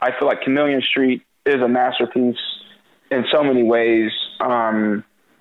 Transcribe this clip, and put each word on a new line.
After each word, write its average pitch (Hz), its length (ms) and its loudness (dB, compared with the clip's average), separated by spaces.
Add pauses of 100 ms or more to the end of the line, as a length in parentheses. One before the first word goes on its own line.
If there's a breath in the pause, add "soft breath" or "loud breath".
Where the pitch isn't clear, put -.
I 123 160 0
feel 143 100 0
like 123 140 -2
Chameleon 139 400 0
Street 127 400 0 (240)
is 139 160 2
a 123 60 2
masterpiece 123 680 0 (760)
in 127 200 -2
so 151 120 2
many 131 200 2
ways. 113 480 2 (300)
Um, 110 640 -2 (360)